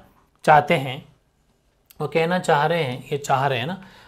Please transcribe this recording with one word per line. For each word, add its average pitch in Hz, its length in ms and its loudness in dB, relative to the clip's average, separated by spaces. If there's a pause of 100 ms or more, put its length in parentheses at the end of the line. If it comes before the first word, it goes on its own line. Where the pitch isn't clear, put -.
(460)
चाहते 151 280 6
हैं, 139 320 -4 (960)
वो 147 60 -6
कहना 165 320 0
चाह 151 260 2
रहे 165 180 0
हैं, 127 280 -8
ये 147 60 -4
चाह 139 300 -2
रहे 131 120 -2
हैं 127 80 -4
ना, 190 140 -8 (260)